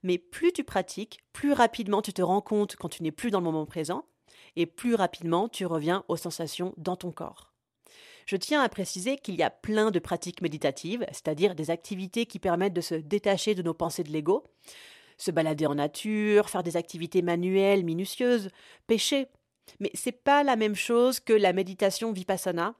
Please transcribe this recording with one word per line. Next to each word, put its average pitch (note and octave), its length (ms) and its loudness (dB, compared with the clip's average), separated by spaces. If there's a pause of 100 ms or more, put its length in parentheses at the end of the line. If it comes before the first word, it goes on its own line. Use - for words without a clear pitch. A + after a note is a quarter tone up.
mais F3+ 140 2
plus E4+ 360 0
tu D4 100 -4
pratiques, - 560 -6 (140)
plus C#4+ 180 0
rapidement A3+ 500 2
tu G#3 120 -6
te - 80 -2
rends F#3 200 2
compte G#3 360 -2
quand E3 120 -10
tu - 140 -10
n'es D#3+ 80 -2
plus A#3 180 -4
dans G3 100 0
le F3 60 0
moment D#3 200 -2
présent, E3+ 400 -6 (500)
et E3+ 100 0
plus A#3 300 -2
rapidement F3 540 0
tu - 160 -6
reviens E3 420 0
aux E3+ 80 0
sensations E3+ 640 -6
dans F3+ 180 -4
ton F3 160 -10
corps. - 420 -14 (720)
Je G3 120 -2
tiens D4 240 2
à A#3 80 4
préciser G3 480 -4
qu'il F#3+ 180 -8
y D#3+ 80 2
a C3+ 60 4
plein G#3+ 400 0
de F3+ 100 2
pratiques - 420 -6
méditatives, D#3+ 680 -4
c'est-à-dire D#3+ 480 0
des D#3 160 -4
activités F#3+ 560 -4
qui - 120 -12
permettent F#3 340 0
de F3 80 -2
se E3 140 -4
détacher G3 600 0
de F3+ 80 -6
nos E3 100 0
pensées E3+ 300 -4
de D3+ 80 -6
l'ego, D#3 340 0 (720)
se - 140 -4
balader D#3 340 0
en D3 100 2
nature, G#3 760 2
faire F3+ 140 -2
des E3+ 140 -2
activités E3+ 460 -2
manuelles F#3 600 4
minutieuses, G3 680 0 (360)
pêcher. C4 420 2 (520)
Mais G3+ 140 -4
c'est - 180 -4
pas C#4+ 320 4
la C4+ 120 4
même G#3+ 200 2
chose A#3+ 440 2
que - 140 2
la G3 200 6
méditation F#3+ 580 0
vipassana F#3 680 -2